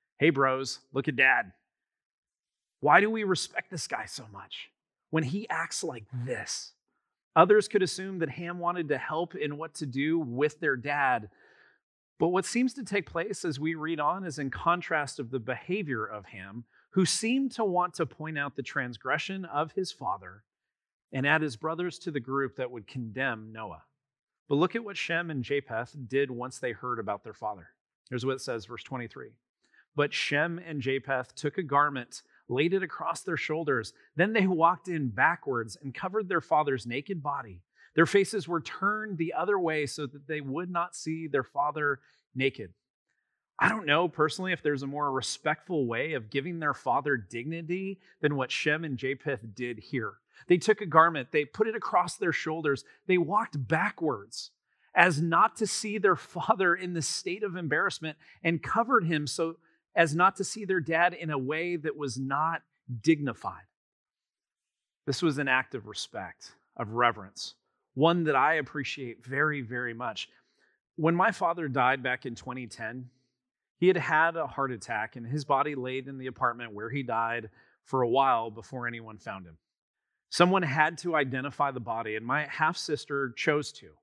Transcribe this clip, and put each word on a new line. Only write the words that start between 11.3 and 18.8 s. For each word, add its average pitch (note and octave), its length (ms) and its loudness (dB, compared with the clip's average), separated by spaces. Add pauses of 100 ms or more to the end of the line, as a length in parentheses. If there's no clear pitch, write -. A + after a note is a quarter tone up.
But E3 100 4
what F3+ 160 0
seems B3 300 0
to C4 100 -10
take G3 220 -2
place F3+ 400 -6
as C#3 120 -4
we D#3+ 160 -2
read D#3 240 -4
on E3+ 260 0
is D#3 140 -8
in C#3 120 -4
contrast E3 680 0
of A#2+ 120 -6
the C3 100 -2
behavior B2+ 640 -4
of G#2 220 -10
Ham, G2+ 400 -14 (240)
who F#3+ 160 4
seemed B3+ 460 0
to A3 120 -2
want F3 300 0
to E3+ 100 0
point D#3 340 -8
out C#3+ 180 -4
the C3+ 60 -4
transgression C#3+ 840 -4